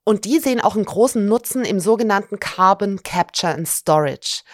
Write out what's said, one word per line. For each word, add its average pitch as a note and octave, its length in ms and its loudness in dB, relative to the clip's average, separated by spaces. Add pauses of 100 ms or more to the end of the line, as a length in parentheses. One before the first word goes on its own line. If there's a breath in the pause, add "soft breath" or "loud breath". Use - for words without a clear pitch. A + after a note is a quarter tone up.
Und G#3 220 0
die C#4+ 120 4
sehen B3+ 220 0
auch F#3+ 140 2
einen G#3 100 0
großen A3+ 400 0
Nutzen A#3 400 -2
im G3 160 -2
sogenannten G#3 580 0
Carbon G3 640 0
Capture E3+ 520 -2
and D#3 120 -6
Storage. - 760 -2 (120)